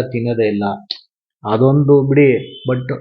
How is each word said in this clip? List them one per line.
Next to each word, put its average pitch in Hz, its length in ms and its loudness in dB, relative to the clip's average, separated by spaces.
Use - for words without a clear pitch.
ತಿನ್ನೋದೇ 117 420 -2
ಇಲ್ಲ. 101 160 -2
ಅದೊಂದು 135 600 2
ಬಿಡಿ, 143 260 4
but 127 200 -4